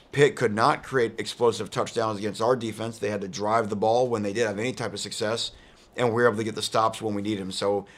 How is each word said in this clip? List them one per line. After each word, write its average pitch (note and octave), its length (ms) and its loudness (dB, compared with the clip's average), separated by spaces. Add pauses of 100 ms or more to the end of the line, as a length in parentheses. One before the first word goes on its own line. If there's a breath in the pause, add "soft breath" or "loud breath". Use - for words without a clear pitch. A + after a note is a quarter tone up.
(120)
Pitt C#3 240 6
could A2+ 180 0
not B2+ 300 2
create A#2 340 0
explosive G#2+ 500 0
touchdowns A2 520 -2
against G2+ 200 -4
our A#2 140 4
defense. A2+ 440 -4
They A2 120 -2
had G2+ 120 -4
to G2+ 60 -6
drive G#2 420 0
the G#2+ 60 -2
ball A2+ 300 4
when A#2 160 0
they G2+ 100 -2
did A2+ 140 0
have G#2 140 -2
any B2 120 -2
type G#2+ 200 -6
of G2 80 -8
success, A2 500 -4 (460 soft breath)
and B2 120 2
we A2 60 0
were A#2+ 120 6
able G#2+ 120 4
to A#2 40 0
get G#2+ 140 -4
the G#2+ 60 -6
stops A2 380 0
when G#2+ 140 -2
we G2+ 80 -4
needed G#2 180 -2
them. F#2+ 120 -8
So G2+ 340 -2 (120)